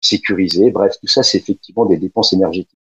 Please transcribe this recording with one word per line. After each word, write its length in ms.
sécuriser, 680
bref, 300
tout 60
ça, 160
c'est 160
effectivement 460
des 120
dépenses 360
énergétiques 540